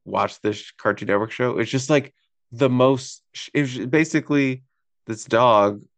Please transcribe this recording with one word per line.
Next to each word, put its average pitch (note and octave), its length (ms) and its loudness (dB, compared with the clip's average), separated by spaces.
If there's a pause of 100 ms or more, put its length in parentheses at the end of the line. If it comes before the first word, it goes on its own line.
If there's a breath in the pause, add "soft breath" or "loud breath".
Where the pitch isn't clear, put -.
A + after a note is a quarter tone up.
watch G2+ 380 -4
this G#2 300 -6
Cartoon - 360 -4
Network G2+ 220 0
show. B2 280 -2
It's A2+ 120 -4
just, C3 180 -4
like, C#3+ 240 0 (400)
the B2 160 0
most B2+ 540 0 (100)
sh-, - 220 -16
it D3 80 2
was B2+ 240 -6
basically C#3+ 760 0 (440)
this A2 180 -10
dog G#2+ 560 4 (180)